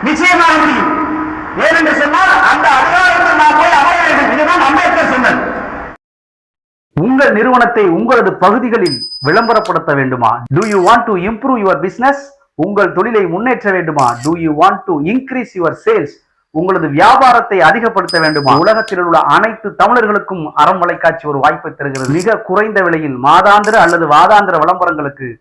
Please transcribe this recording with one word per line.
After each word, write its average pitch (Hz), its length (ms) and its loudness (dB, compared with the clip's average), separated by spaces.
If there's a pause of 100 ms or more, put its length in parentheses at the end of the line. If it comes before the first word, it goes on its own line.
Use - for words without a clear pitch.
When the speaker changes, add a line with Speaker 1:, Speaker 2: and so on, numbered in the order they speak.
(120)
Speaker 1:
நிச்சயமாக 339 500 2
முடியும். 269 280 0 (720)
ஏனென்று 311 280 2 (100)
சொன்னால், 370 300 2 (200)
அந்த - 140 0 (120)
அதிகாரத்தில் - 640 2
நாம் 302 180 4
போய் 330 200 2
அமர - 240 2
வேண்டும். 285 320 0
இதுதான் 320 320 0
அம்பேத்கர் 339 460 0
சொன்னது. 254 260 -2 (1600)
Speaker 2:
உங்கள் 262 320 2
நிறுவனத்தை 233 480 2 (140)
உங்களது 220 320 2 (140)
பகுதிகளில் 208 540 0 (280)
விளம்பரப்படுத்த 208 640 0 (100)
வேண்டுமா? 123 320 0 (260)
Do 214 140 0
you 196 160 2
want 233 220 4
to 208 40 0 (160)
improve 240 360 -4
your 175 180 2
business? 254 340 -2 (480)
உங்கள் 196 300 -2
தொழிலை 208 260 0 (120)
முன்னேற்ற 233 420 -2
வேண்டுமா? 151 300 -2 (200)
Do 160 60 0 (120)
you 156 80 0 (100)
want 196 160 2 (100)
to 170 80 -2 (160)
increase 254 480 -6
your 156 120 0 (120)
sales? 208 280 0 (480)
உங்களது 175 360 -2
வியாபாரத்தை 240 640 4 (100)
அதிகப்படுத்த 214 560 -2
வேண்டுமா? 147 300 0 (100)
உலகத்தில் 214 400 0
உள்ள 165 140 2 (180)
அனைத்து 208 320 -2 (140)
தமிழர்களுக்கும் 208 600 0 (200)
அறம் 185 200 2
வலைக்காட்சி 170 500 -2
ஒரு 139 120 -4
வாய்ப்பை 156 340 -2
தருகிறது. 135 400 -4
மிக 208 180 0 (120)
குறைந்த 202 400 0
விலையில் 156 280 -2 (120)
மாதாந்திர 202 480 4 (100)
அல்லது 170 200 0 (100)
வாதாந்திர 185 480 4
விளம்பரங்களுக்கு 156 640 -4 (120)